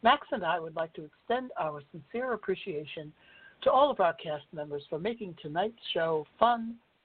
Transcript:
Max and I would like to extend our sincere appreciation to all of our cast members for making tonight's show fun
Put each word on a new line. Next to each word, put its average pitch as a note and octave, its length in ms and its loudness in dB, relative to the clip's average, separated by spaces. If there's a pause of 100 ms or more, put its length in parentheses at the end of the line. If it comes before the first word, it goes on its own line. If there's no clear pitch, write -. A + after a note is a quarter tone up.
Max B3+ 280 6
and G#3 140 -4
I E3+ 140 2
would D#3+ 160 -8
like E3 180 -6
to D#3+ 120 -12
extend B3 540 -4
our D3+ 220 -4 (100)
sincere A#3 420 -6
appreciation D#3+ 800 -6 (520)
to C4 80 6
all C#4 180 8
of A#3+ 100 -2
our E3+ 140 4
cast D3+ 400 -8
members D3 340 -6
for D3+ 120 -4
making G#3+ 420 -6
tonight's F3+ 400 -4 (100)
show E3 360 0 (120)
fun A#3 360 2 (300)